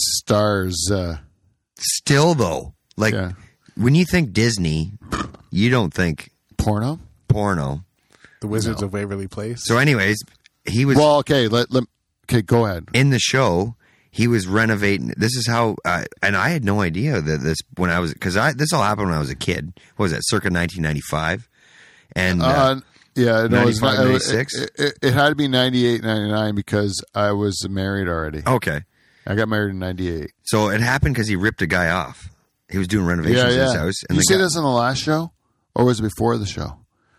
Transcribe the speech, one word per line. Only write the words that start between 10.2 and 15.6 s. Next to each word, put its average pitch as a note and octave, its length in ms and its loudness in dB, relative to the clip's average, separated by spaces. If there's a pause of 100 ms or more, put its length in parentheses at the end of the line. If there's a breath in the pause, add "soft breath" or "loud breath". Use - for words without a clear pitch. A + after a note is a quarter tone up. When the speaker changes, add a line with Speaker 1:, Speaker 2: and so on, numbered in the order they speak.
Speaker 2:
he A#2+ 200 0
was C#3 120 4
Speaker 1:
Well, D3 220 6
okay, C#3 280 2
let, A#2 240 0
let, B2 140 2 (400)
okay, B2 180 2
go A#2 240 4
ahead. E2+ 280 -6
Speaker 2:
in C3+ 160 4
the B2+ 80 4
show. A2+ 580 0 (340 soft breath)
He A2+ 160 0
was A2+ 220 2
renovating. G2+ 720 0
This A#2 180 0
is A2+ 100 -4
how, A#2 380 0